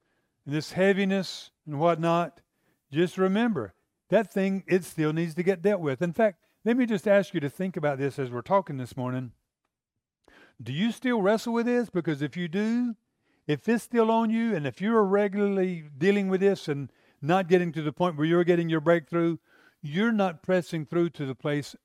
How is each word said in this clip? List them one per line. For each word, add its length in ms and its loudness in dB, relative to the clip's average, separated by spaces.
and 100 -4
this 160 -6
heaviness 800 0
and 160 -6
whatnot, 580 0
just 280 -2
remember, 560 0
that 240 2
thing, 360 0
it 180 2
still 260 -2
needs 240 -2
to 80 -2
get 180 -2
dealt 200 2
with. 200 -2
In 120 -2
fact, 260 2
let 140 2
me 80 2
just 240 0
ask 240 4
you 80 -2
to 80 -2
think 260 -6
about 220 -2
this 200 -4
as 140 -4
we're 100 -6
talking 360 0
this 180 -10
morning. 380 -6
Do 80 -10
you 220 -2
still 280 -2
wrestle 300 0
with 140 -2
this? 240 0
Because 320 -4
if 160 -6
you 100 -4
do, 480 -2
if 220 -2
it's 160 0
still 280 0
on 180 2
you, 260 0
and 100 -2
if 140 -6
you're 240 2
regularly 800 0
dealing 320 2
with 100 0
this 300 0
and 200 -6
not 280 2
getting 240 4
to 80 -6
the 100 -2
point 240 0
where 100 0
you're 200 4
getting 240 2
your 100 2
breakthrough, 600 2
you're 320 0
not 280 0
pressing 440 -2
through 240 0
to 160 -8
the 100 -6
place 500 -4